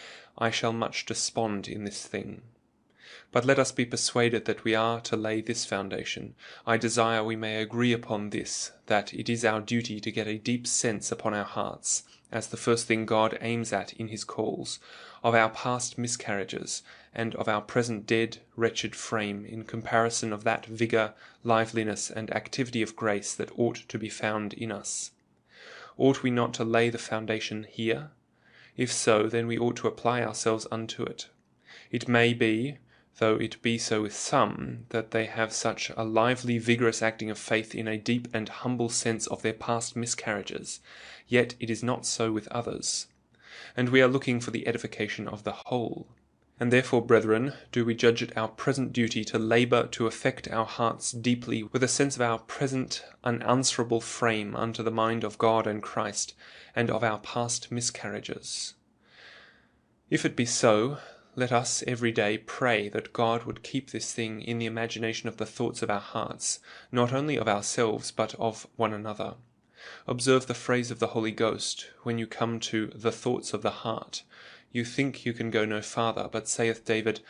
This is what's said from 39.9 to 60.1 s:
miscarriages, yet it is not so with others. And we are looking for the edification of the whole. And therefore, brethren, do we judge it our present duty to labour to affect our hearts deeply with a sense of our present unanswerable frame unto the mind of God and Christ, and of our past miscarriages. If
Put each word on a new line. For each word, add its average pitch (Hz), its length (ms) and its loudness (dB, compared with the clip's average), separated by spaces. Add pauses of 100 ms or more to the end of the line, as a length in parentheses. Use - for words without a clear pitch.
miscarriages, - 840 -4 (480)
yet 120 320 4
it 117 100 -4
is 110 140 -4
not 123 220 0
so 113 260 0
with 107 160 -2
others. - 600 -4 (680)
And 123 140 2
we 131 120 8
are 127 60 10
looking 127 320 2
for 120 120 -6
the - 140 -2
edification 110 640 -4
of - 160 -10
the 101 80 -4 (140)
whole. - 420 -4 (520)
And 120 120 2
therefore, 123 300 6
brethren, 117 520 6 (180)
do 120 140 2
we 117 100 2
judge 117 280 6
it - 140 -6
our 110 100 0
present 127 460 -2
duty 113 320 2
to - 120 -2
labour 117 500 4
to 113 200 0
affect - 420 -2
our 113 160 0
hearts - 460 -2
deeply 120 520 0
with 123 200 -2
a 123 40 4
sense 139 280 2
of 123 60 0
our 113 180 2
present - 640 -4 (200)
unanswerable 120 800 2
frame 110 540 0
unto 113 280 -2
the 113 80 0
mind 113 320 2
of 107 140 -4
God 113 300 6
and 107 160 -2
Christ, - 500 -4 (420)
and 120 140 2
of 110 140 0
our 107 160 0
past - 520 -4
miscarriages. - 1040 -6 (1300)
If 156 160 2